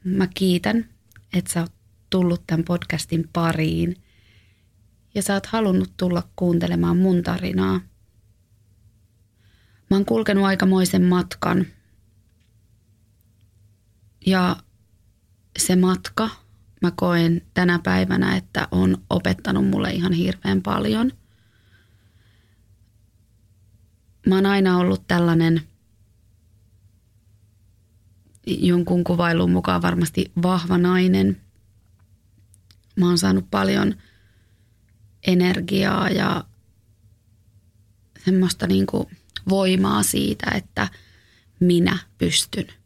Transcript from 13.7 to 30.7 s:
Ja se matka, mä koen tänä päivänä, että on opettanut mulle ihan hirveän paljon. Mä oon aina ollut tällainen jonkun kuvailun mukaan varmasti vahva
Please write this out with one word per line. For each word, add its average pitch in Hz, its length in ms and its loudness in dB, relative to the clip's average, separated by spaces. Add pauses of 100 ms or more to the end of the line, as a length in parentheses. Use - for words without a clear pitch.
Ja 185 300 2 (1000)
se - 180 0
matka, 185 540 0 (520)
mä 175 80 2
koen 170 520 0 (120)
tänä 180 240 0
päivänä, 185 580 0
että - 340 -4
on 185 400 0
opettanut 185 580 -2
mulle - 220 -2
ihan 180 220 -2
hirveän 185 500 -2
paljon. 214 500 -2 (3250)
Mä 185 80 4
oon 190 120 2
aina 190 320 2
ollut 185 300 0
tällainen 165 520 2 (2750)
jonkun 175 580 0
kuvailun 170 460 0
mukaan 180 320 0
varmasti 175 500 -2 (100)
vahva 180 360 0